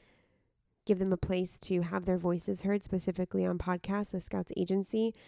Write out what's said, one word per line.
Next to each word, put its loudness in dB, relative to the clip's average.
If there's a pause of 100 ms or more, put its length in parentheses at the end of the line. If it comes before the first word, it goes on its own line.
(840)
give 4
them 2
a 4
place -2
to 0
have -2
their 4
voices 0
heard, 2
specifically 0
on 2
podcasts -2
with -4
Scouts -4
Agency, 2 (140)